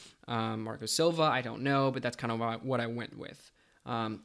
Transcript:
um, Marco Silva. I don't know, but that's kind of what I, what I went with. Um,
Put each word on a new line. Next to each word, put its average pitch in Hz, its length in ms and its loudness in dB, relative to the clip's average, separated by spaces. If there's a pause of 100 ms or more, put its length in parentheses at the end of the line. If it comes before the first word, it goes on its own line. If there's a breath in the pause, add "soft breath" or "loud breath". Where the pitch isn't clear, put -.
(260 loud breath)
um, 113 380 -2
Marco 113 220 -8
Silva. 165 360 4
I 131 180 4
don't 117 220 -4
know, 135 300 4
but 127 100 -4
that's 120 140 -2
kind 117 160 -2
of 113 80 0
what 117 80 2
I, 113 80 -2
what 127 240 0
I 117 80 -2
went 117 280 -6
with. - 360 -14 (340 soft breath)
Um, 113 380 -2